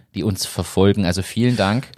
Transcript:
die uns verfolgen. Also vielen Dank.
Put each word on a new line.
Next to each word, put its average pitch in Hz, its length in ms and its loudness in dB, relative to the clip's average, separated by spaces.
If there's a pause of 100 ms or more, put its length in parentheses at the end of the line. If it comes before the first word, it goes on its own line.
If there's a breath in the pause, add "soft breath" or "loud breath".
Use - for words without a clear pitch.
(160 loud breath)
die 92 80 -4
uns 101 240 -2
verfolgen. 98 580 2
Also 87 160 -2
vielen 120 340 0
Dank. 104 320 0 (100)